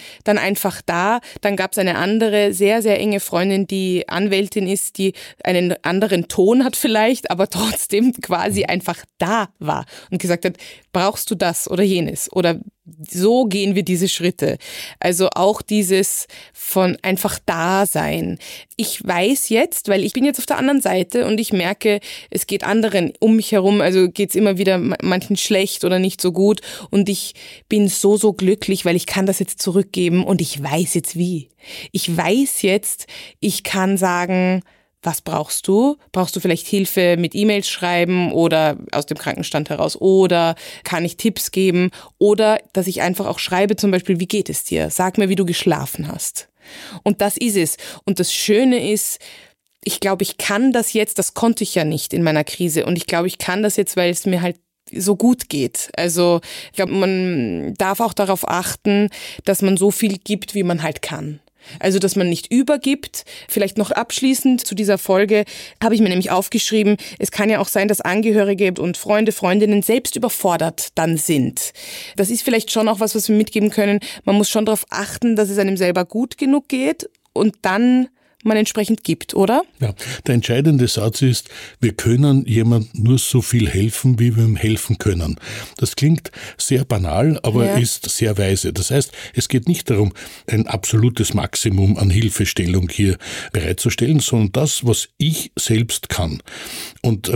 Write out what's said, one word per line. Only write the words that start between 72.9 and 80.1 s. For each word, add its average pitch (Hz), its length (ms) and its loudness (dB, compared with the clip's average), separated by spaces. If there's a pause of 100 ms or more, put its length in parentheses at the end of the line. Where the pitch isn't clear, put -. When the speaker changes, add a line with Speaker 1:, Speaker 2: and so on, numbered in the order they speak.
Speaker 1:
was, 220 160 -2
was 214 140 -2
wir 214 60 4
mitgeben 214 340 2
können. 202 300 2 (260)
Man 196 100 2
muss 208 140 2
schon 214 160 0
darauf 214 240 0
achten, 226 460 -2
dass 202 140 2
es 202 80 -2
einem 196 200 0
selber 180 280 0
gut 247 320 -6
genug 277 300 2
geht 277 420 -4 (240)
und 220 280 2
dann 247 480 2 (360)
man 220 120 4
entsprechend 214 460 0
gibt, - 320 -4
oder? 226 280 4 (160)
Speaker 2:
Ja, 107 140 -2 (340)